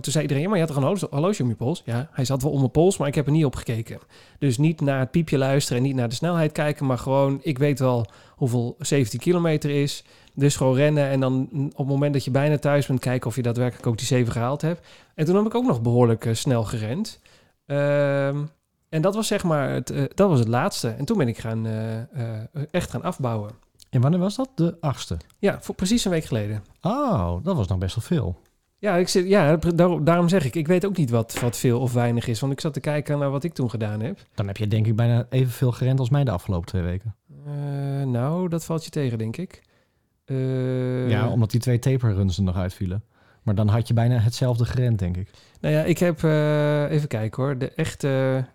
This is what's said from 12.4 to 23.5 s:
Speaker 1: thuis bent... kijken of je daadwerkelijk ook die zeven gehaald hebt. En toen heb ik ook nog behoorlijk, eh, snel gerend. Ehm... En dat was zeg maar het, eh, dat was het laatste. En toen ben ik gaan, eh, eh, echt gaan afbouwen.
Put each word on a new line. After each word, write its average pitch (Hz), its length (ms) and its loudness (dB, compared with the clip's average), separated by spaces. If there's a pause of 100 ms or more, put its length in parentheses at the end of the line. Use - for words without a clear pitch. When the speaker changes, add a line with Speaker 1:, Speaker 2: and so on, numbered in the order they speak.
Speaker 1:
thuis 143 280 2
bent... 127 140 0
kijken 127 280 -2
of 110 80 -4
je 127 60 -2
daadwerkelijk 120 440 -2
ook 120 120 0
die - 80 -6
zeven 123 260 2
gehaald 123 300 -2
hebt. 165 240 -4 (280)
En 160 100 -2
toen 180 120 4
heb 208 100 4
ik 220 80 -2
ook 247 120 0
nog 131 160 2
behoorlijk, 117 420 4
eh, 113 100 0
snel 117 300 0
gerend. 117 560 -6 (460)
Ehm... 143 760 0 (460)
En 160 140 0
dat 190 120 2
was 214 120 -4
zeg 202 180 0
maar 147 260 0
het, 131 200 -4
eh, 143 120 -2 (120)
dat 196 140 4
was 151 100 4
het 113 100 2
laatste. 127 400 -2
En 117 160 -6
toen 220 140 0
ben 131 100 2
ik 110 100 -4
gaan, 113 280 -4
eh, 110 340 -4
eh, 120 60 -10 (640)
echt - 200 -4
gaan 123 120 -6
afbouwen. 117 480 -4 (400)